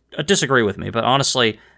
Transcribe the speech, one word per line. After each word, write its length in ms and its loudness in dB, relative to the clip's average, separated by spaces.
uh, 60 -6
disagree 400 2
with 160 0
me, 140 -8
but 120 -4
honestly, 560 0